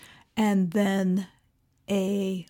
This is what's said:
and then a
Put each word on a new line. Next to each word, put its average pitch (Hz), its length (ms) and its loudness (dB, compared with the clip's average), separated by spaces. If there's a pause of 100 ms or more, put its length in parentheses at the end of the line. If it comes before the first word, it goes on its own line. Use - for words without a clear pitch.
(360)
and 202 360 2
then 196 540 0 (640)
a 190 600 -2